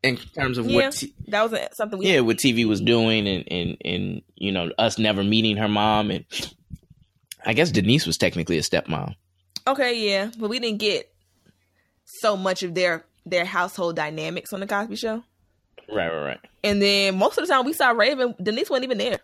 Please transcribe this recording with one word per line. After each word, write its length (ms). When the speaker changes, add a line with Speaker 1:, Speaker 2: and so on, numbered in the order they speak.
Speaker 1:
In 120
terms 400
of 100
Speaker 2:
Yeah, 100
Speaker 1:
what, 160
t-, 220
Speaker 2:
that 140
wasn't 320
something 240
we 140
Speaker 1:
yeah, 80
what 180
T 140
V 120
was 160
doing, 460
and, 240
and, 340
and, 380
you 160
know, 260
us 200
never 260
meeting 320
her 120
mom, 440
and 120
I 100
guess 180
Denise 340
was 100
technically 400
a 60
stepmom. 540
Speaker 2:
Okay, 420
yeah, 300
but 100
we 120
didn't 180
get 340
so 320
much 260
of 120
their, 300
their 180
household 520
dynamics 560
on 80
the 60
Cosby 300
Show. 260
Speaker 1:
Right, 200
right, 160
right. 160
Speaker 2:
And 180
then 340
most 220
of 80
the 60
time 120
we 80
saw 180
Raven, 520
Denise 280
wasn't 140
even 140
there. 260